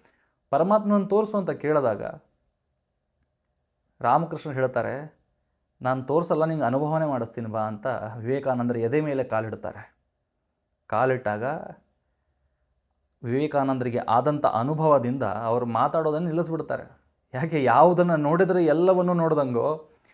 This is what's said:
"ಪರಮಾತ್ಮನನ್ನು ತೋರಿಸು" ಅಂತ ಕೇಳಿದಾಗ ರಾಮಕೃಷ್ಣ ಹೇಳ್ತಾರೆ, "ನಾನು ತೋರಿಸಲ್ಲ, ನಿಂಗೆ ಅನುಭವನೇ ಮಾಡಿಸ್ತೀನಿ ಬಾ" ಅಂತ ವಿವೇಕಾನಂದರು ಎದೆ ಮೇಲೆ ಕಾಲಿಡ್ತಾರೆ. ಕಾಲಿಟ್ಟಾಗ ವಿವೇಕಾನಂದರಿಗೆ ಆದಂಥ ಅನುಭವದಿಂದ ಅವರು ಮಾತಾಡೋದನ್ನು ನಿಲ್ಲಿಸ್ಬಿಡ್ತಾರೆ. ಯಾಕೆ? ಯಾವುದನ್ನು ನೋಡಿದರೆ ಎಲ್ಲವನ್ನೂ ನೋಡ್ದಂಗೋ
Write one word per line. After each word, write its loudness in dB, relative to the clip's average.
"ಪರಮಾತ್ಮನನ್ನು 2
ತೋರಿಸು" 0
ಅಂತ -4
ಕೇಳಿದಾಗ 0
ರಾಮಕೃಷ್ಣ 0
ಹೇಳ್ತಾರೆ, -4
"ನಾನು -2
ತೋರಿಸಲ್ಲ, 0
ನಿಂಗೆ -2
ಅನುಭವನೇ 0
ಮಾಡಿಸ್ತೀನಿ -6
ಬಾ" -4
ಅಂತ -6
ವಿವೇಕಾನಂದರು -2
ಎದೆ 0
ಮೇಲೆ -2
ಕಾಲಿಡ್ತಾರೆ. -8
ಕಾಲಿಟ್ಟಾಗ -2
ವಿವೇಕಾನಂದರಿಗೆ -2
ಆದಂಥ 0
ಅನುಭವದಿಂದ 2
ಅವರು -2
ಮಾತಾಡೋದನ್ನು 0
ನಿಲ್ಲಿಸ್ಬಿಡ್ತಾರೆ. -4
ಯಾಕೆ? -2
ಯಾವುದನ್ನು 6
ನೋಡಿದರೆ 2
ಎಲ್ಲವನ್ನೂ 4
ನೋಡ್ದಂಗೋ 0